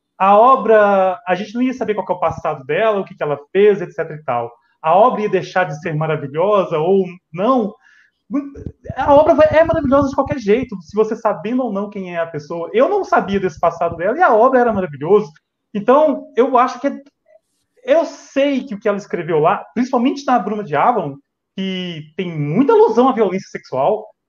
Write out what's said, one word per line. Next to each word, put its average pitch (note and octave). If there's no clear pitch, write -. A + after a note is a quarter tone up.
A G3
obra, G3+
a F3+
gente G3+
não A#3+
ia B3+
saber A3
qual F#3+
que F#3+
é -
o F3+
passado D3+
dela, G3
o F#3
que F#3+
que -
ela D3
fez, G3
et E3+
cetera D#3
e -
tal. A#2+
A D#3+
obra G#3+
ia G#3+
deixar F#3
de D#3
ser E3+
maravilhosa D#3
ou F#3+
não?" G#3+
A C#4+
obra D4+
vai, D#4
é D#4
maravilhosa C#4+
de C4+
qualquer C#4+
jeito, G#3+
se -
você A3
sabendo A3
ou A3+
não G3+
quem F#3
é E3+
a E3
pessoa. E3
Eu C4
não G4
sabia G3
desse F#3
passado E3+
dela G3+
e F4
a D#4+
obra A#3+
era A#3
maravilhosa. E3+
Então, C4
eu B3+
acho B3+
que C#4+
é... C#4
Eu D4+
sei C#4
que -
o G3+
que -
ela G3+
escreveu E3+
lá, E3+
principalmente B3
na B3
Bruma G3+
de D3
Avalon, E3
que F#3
tem F3+
muita F3
alusão A3
à C4
violência F#3+
sexual, F3